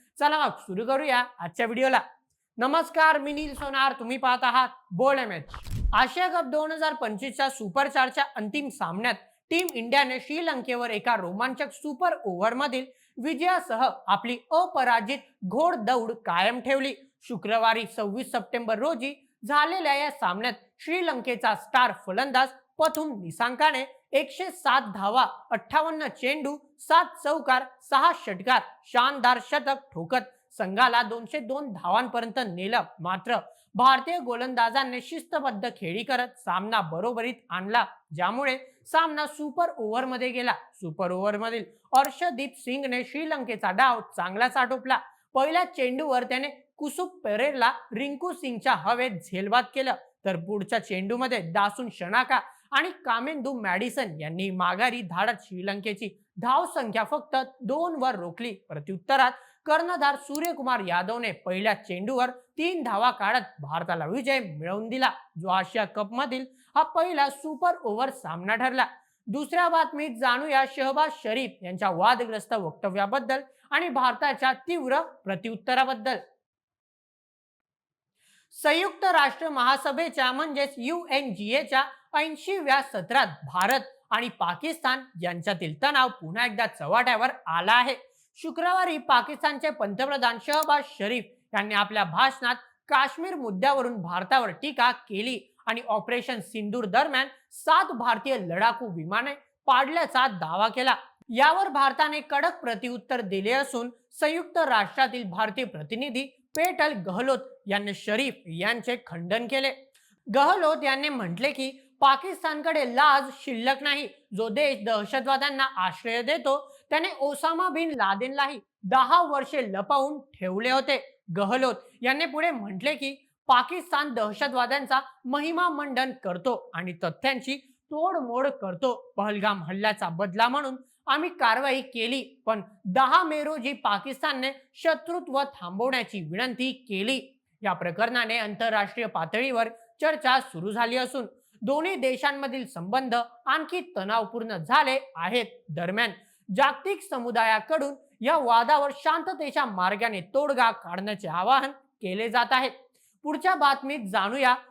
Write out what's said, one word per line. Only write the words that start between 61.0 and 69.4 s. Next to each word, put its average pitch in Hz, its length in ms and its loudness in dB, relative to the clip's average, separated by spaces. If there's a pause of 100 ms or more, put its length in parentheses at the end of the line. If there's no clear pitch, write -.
पहिल्या 196 400 -2
चेंडूवर 220 540 -2 (280)
तीन 330 260 -2
धावा 226 280 2
काढत 214 380 0 (120)
भारताला 165 440 -4
विजय 262 340 -2
मिळवून 185 500 -6
दिला, 254 200 0 (300)
जो 185 100 -4
आशिया 190 360 0
कप 208 280 -6
मधील 254 320 -4 (300)
हा 302 100 6
पहिला 330 440 2
सुपर 311 480 -2
ओव्हर 240 340 -2
सामना 180 440 -4
ठरला. 254 300 0 (420)
दुसऱ्या 294 420 0